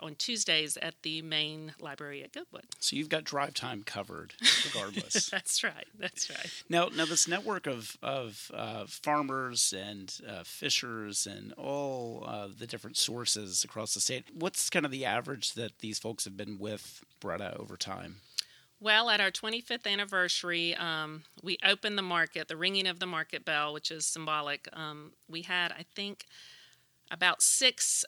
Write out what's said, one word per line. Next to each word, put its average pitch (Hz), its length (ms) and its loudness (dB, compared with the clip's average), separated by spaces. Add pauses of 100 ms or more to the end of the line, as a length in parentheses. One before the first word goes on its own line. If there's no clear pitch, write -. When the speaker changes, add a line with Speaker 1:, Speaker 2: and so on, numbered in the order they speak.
Speaker 1:
on 156 140 -10
Tuesdays 160 600 2
at 160 240 -6
the 160 200 -2
main 156 560 -2
library 143 460 -10
at - 80 -16
Goodwood. - 320 -12 (160)
Speaker 2:
So - 160 0
you've 151 140 -2
got 156 120 2
drive 143 320 0
time 120 300 -4
covered, 95 500 -8 (300)
regardless. - 640 0
Speaker 1:
<laughs> - 40 -6
That's - 320 0
right. 160 240 -4 (100)
That's - 340 -4
right. - 200 -6 (180)
Speaker 2:
Now, 170 200 6
now 160 160 2
this 160 240 4
network 190 400 0
of, 117 340 -4
of, 120 500 -4
uh, 110 340 -4
farmers 135 840 2
and, 98 540 -6
uh, 101 160 -8
fishers 110 840 -2
and 101 240 -10
all, 135 760 -4
uh, 107 220 -6
the 110 180 -12
different 113 300 -8
sources 107 640 0
across - 320 -2
the 101 60 -2
state, - 340 -2
what's 170 340 0
kind 165 160 4
of 143 60 0
the 131 140 -4
average 120 480 0
that 113 260 -6
these 110 220 -4
folks - 240 -4
have 98 120 -8
been 101 220 -8
with 104 460 -8 (160)
breda 95 360 -4
over 104 200 -10
time? 92 460 -8 (580)
Speaker 1:
Well, 214 280 6
at 208 120 6
our 196 100 6
twenty-fifth 233 560 -4
anniversary, 180 880 2
um, 160 480 -2 (200)
we 170 220 0
opened 208 320 2
the 202 60 2
market, 170 460 2
the 170 80 -4
ringing 190 300 2
of 175 120 -2
the 185 80 -2
market 160 360 -4
bell, 151 300 2
which 151 180 -4
is 160 140 -2
symbolic. 151 680 0
Um, 151 380 -10 (140)
we 165 160 -6
had, 175 300 0
I 170 220 -10
think, 202 320 -8 (840)
about 175 300 4
six - 680 6